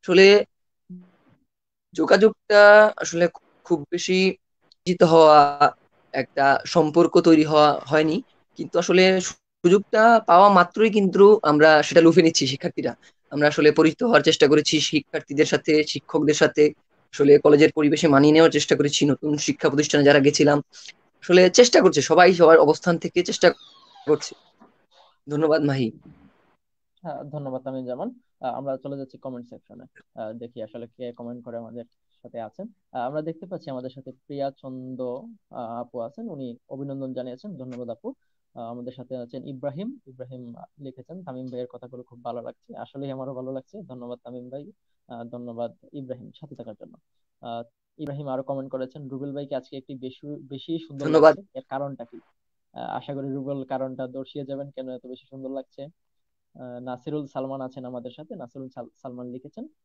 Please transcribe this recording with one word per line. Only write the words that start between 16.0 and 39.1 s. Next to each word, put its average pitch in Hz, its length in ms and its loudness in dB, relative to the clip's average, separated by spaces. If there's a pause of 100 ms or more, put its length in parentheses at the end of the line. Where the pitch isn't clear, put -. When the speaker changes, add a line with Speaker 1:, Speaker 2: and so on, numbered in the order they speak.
Speaker 1:
সাথে, 151 400 0 (380)
আসলে 143 280 4
কলেজের 151 360 4
পরিবেশে 151 320 0
মানিয়ে 147 260 4
নেওয়ার 160 180 6
চেষ্টা 147 240 -2
করেছি। 143 300 -2
নতুন 147 320 -2
শিক্ষা 147 320 -4
প্রতিষ্ঠানে 147 340 -2
যারা 143 160 6
গেছিলাম, 147 420 2 (600)
আসলে 185 280 4
চেষ্টা 247 320 4
করছে 170 200 2
সবাই 180 320 4
সবার 165 260 6
অবস্থান 160 380 0
থেকে 175 260 -6
চেষ্টা 180 300 0 (520)
করছে। 147 300 -4 (920)
ধন্যবাদ 156 320 -2
মাহি। 135 300 -4 (1120)
Speaker 2:
হ্যাঁ, 139 200 -14
ধন্যবাদ 139 400 -14
তামিম 131 220 -12
জামান। 156 300 -12 (240)
আহ, 123 160 -10
আমরা 135 220 -10
চলে 139 200 -14
যাচ্ছি 135 200 -18
comment 123 320 -18
সেকশনে। - 340 -20 (320)
আহ, 110 180 -14
দেখি 117 280 -18
আসলে 117 260 -18
কে 120 260 -16
comment 120 320 -18
করে 117 120 -16
আমাদের 117 280 -18 (380)
সাথে 120 160 -18
আছেন। 113 280 -16 (240)
আহ, 127 100 -12
আমরা 143 200 -8
দেখতে 160 240 -14
পাচ্ছি 175 240 -16
আমাদের 127 200 -14
সাথে 131 220 -20
প্রিয়া 139 400 -12
চন্দ, 131 500 -16 (480)
আহ, - 60 -20
আপু 120 440 -14
আছেন, 208 300 -14
উনি 131 280 -14 (120)
অভিনন্দন 135 440 -14
জানিয়েছেন। 127 440 -14
ধন্যবাদ 123 320 -16
আপু। 214 240 -14 (400)
আহ, 123 80 -18
আমাদের 123 320 -16
সাথে 127 240 -18